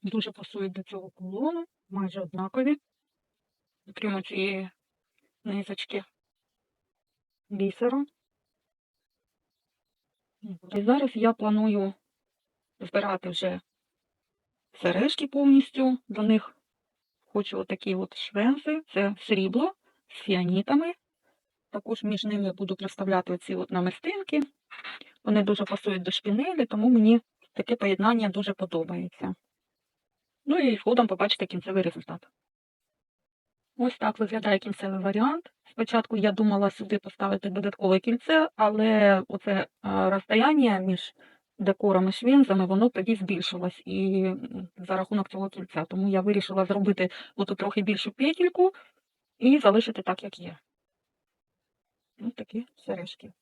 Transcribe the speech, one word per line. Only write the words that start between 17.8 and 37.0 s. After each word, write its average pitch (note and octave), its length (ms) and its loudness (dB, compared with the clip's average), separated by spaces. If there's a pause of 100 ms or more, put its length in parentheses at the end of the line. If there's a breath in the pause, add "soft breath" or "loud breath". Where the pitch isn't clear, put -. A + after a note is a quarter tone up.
от F#3 220 -6
швензи. C#4+ 680 -2 (120)
Це G3+ 240 0
срібло A3 560 0 (340)
з - 60 -20
фіанітами. G3+ 800 0 (760)
Також G#3+ 320 -8
між G#3 220 -4
ними G3+ 280 -2
буду F#3+ 240 -6
проставляти F#3+ 560 -4
оці F3+ 220 -8
от F#3 160 -6
намистинки. D4 720 -2 (840 loud breath)
Вони G#3 160 4
дуже G#3 220 0
пасують G3 380 -4
до F3+ 80 -4
шпінелі, C4+ 560 -2
тому A3 220 0
мені A3+ 320 6 (320)
таке - 240 -4
поєднання G#3 520 2
дуже G3 240 -4
подобається. F3 840 -6 (1120)
Ну D4 140 0
і B3+ 180 2
згодом A#3 300 4
побачите G3 400 -2
кінцевий F#3+ 360 -4
результат. E3+ 460 -8 (1500)
Ось B3 220 -2
так G#3+ 200 -2
виглядає G#3 400 0
кінцевий G3 420 -6
варіант. A3 520 0 (180)
Спочатку A3+ 460 -2
я G#3 160 2
думала G3+ 380 2
сюди G3+ 280 -4
поставити G3 520 -4